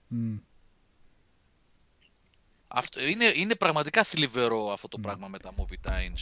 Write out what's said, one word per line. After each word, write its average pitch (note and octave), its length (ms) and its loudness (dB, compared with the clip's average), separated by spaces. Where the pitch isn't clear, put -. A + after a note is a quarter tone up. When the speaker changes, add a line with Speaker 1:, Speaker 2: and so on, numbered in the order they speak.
Speaker 1:
Μμ. A2+ 260 -2
Speaker 2:
Αυτό, B2+ 380 -2
είναι, G#3+ 280 4
είναι G#3 200 2
πραγματικά D#3+ 500 4
θλιβερό A#2 680 2
αυτό G2 160 -8
το - 100 -10
Speaker 1:
Μμ. G#2+ 40 -8
Speaker 2:
πράγμα G2 260 -8
με G2 100 -12
τα F#2+ 120 -14
movie - 400 -6
times. F#2 320 -2